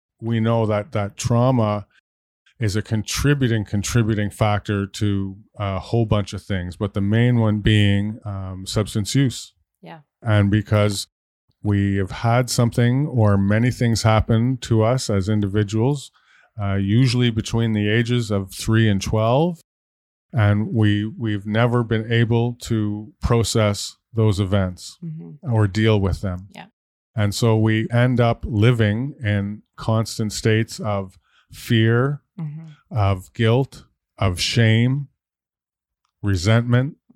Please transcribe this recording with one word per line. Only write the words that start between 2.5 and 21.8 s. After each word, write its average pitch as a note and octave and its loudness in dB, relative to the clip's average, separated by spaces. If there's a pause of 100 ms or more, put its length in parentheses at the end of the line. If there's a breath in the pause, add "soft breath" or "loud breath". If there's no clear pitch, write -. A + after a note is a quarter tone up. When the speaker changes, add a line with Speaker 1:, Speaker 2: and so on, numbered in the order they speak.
Speaker 1:
is G#2+ -2
a G#2+ -2
contributing, A#2+ 0
contributing G#2 -2
factor G#2 0
to G2 -4 (220)
a G2 -4
whole A#2 -2
bunch G#2 -2
of G2 -10
things, F2+ -6
but G2+ -4
the G2+ -4
main A#2 2
one G#2+ 2
being, G#2 2
um, F#2+ -10
substance G#2 -4
use. C3 -2 (260)
Speaker 2:
Yeah. E3 -20 (200)
Speaker 1:
And G#2 2
because G#2 0 (560)
we G2+ 0
have G2 -2
had A#2+ 0
something B2 0
or G#2+ 2
many G#2+ 2
things A#2 0
happen A2+ 2
to A2 0
us B2 0
as G2 0
individuals, G#2+ -2 (500 soft breath)
uh, G2 -4
usually A#2 2
between A2+ -2
the G#2 0
ages A#2 0
of G2 -4
three A2 2
and G2 2
twelve, B2+ 0 (720)
and G#2 2
we, G#2 2
we've G#2+ -6
never A#2 2